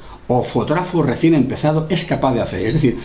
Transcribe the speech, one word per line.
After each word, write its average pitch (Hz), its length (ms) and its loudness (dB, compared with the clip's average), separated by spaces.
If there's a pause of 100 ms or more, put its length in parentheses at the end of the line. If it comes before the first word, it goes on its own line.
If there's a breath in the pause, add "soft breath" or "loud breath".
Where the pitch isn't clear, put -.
(300 loud breath)
o 123 140 2
fotógrafo 156 600 -2
recién 131 300 2
empezado 156 560 0
es 180 160 -2
capaz 131 280 0
de 113 80 0
hacer. 92 240 -4
Es 113 100 0
decir, 127 300 2